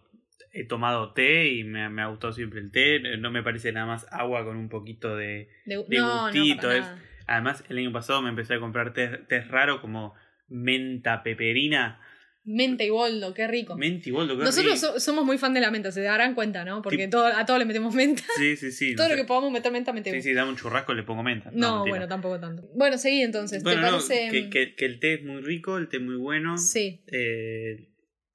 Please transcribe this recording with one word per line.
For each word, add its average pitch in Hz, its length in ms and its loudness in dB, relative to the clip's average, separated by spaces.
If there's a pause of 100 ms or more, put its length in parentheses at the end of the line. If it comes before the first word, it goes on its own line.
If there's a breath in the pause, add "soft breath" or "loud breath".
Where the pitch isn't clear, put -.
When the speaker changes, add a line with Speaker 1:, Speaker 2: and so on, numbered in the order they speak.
(540)
Speaker 1:
he - 120 -8
tomado 117 480 0
té 156 400 4
y 113 100 -4
me, 107 260 -6
me 107 140 -4
ha 110 40 -2
gustado 110 260 -6
siempre 113 260 -8
el 104 120 -12
té, 143 280 6 (180)
no 117 140 -4
me 120 100 -2
parece 117 300 -2
nada 110 160 -4
más 117 240 -6
agua 120 340 -2
con 110 120 -6
un 110 120 -8
poquito 113 460 -8
de, 104 340 -8 (160 soft breath)
Speaker 2:
De, 202 120 -6 (100)
Speaker 1:
de 214 100 0
Speaker 2:
no, 240 200 2
no, 226 60 -2
Speaker 1:
gustito, 214 440 2
Speaker 2:
para 123 80 4
Speaker 1:
es, 127 60 2
Speaker 2:
nada. 180 220 -12 (240 loud breath)
Speaker 1:
además 117 420 -2
el 127 100 -6
año 127 120 -2
pasado 120 300 0
me 127 80 -2
empecé 113 240 -4
a 120 60 0
comprar 120 340 -2
té, 123 140 0 (200)
té 123 140 0
raro 131 400 2
como 110 320 -8 (340 soft breath)
menta 127 760 0
peperina. 117 760 0 (500 loud breath)
Speaker 2:
Menta 240 360 2
y 208 40 0
boldo, 220 440 0
qué 220 120 -2
rico. 226 300 -4
Speaker 1:
Menta 165 320 -2
y 123 60 -4
boldo, 139 240 0
qué 139 80 0
Speaker 2:
Nosotros 349 360 4
Speaker 1:
rico. 311 120 0
Speaker 2:
so-, 247 80 -2
somos 302 240 2
muy 262 120 2
fan 262 160 0
de 254 60 4
la 226 100 4
menta, 208 220 -2
se 190 100 -4
darán 214 320 2
cuenta, 214 300 -2
¿no? 196 180 -6
Porque 196 260 -2
Speaker 1:
Tip- 190 40 -2
Speaker 2:
todo, 233 140 6
a 220 200 4
todo 254 140 4
le 247 60 4
metemos 220 280 -2
menta. 262 300 4 (140)
Speaker 1:
Sí, 147 180 4
sí, 139 160 -6
sí, 127 240 0
Speaker 2:
<laughs> - 0 -
Todo 320 120 4
Speaker 1:
no - 20 4
Speaker 2:
lo 294 80 4
Speaker 1:
sé. 269 60 0
Speaker 2:
que 220 40 -4
podamos 262 240 2
meter 240 180 0
menta, 247 220 -2
metemos. 196 320 -4
Speaker 1:
Sí, 135 60 0
sí, 131 40 4
dame 131 180 2
un 131 40 -6
churrasco, 127 380 -2
le 113 100 -2
pongo 113 200 -6
menta. 120 280 -4
No, - 80 -4
Speaker 2:
No, 233 160 2
Speaker 1:
mentira. 208 160 0
Speaker 2:
bueno, 185 160 -4
tampoco 185 320 -4
tanto. 170 240 -10 (100)
Bueno, 262 240 4
seguí 269 240 2
entonces, 208 400 -2
¿te - 40 -6
Speaker 1:
Bueno, 175 160 6
no, - 60 4 (100)
Speaker 2:
parece? 240 340 2
Speaker 1:
que, - 180 0
que, 131 260 0
que 135 100 0
el 123 160 -4
té 160 140 2
es 151 100 -10
muy 139 160 -8
rico, 170 360 -4
el 165 120 -4
té 139 80 -4
es 127 60 -4
muy 127 120 -4
bueno. 156 420 -2
Speaker 2:
Sí. 190 540 0
Speaker 1:
Eh, 113 800 -4 (460)